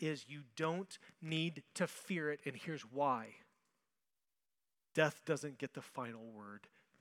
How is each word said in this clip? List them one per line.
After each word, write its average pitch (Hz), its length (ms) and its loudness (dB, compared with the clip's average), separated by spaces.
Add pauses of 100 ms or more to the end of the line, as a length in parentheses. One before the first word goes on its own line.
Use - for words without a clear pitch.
is, 156 280 -2
you 147 140 -10 (140)
don't 170 420 0 (220)
need 160 420 0 (120)
to 175 120 2
fear 156 440 -2
it, 147 140 -2
and 135 100 -2
here's 147 280 -6
why. 120 460 4 (1700)
Death 156 300 6
doesn't 143 340 -2
get - 160 -6
the 127 80 -10
final 117 420 -8
word. 104 440 -12 (320)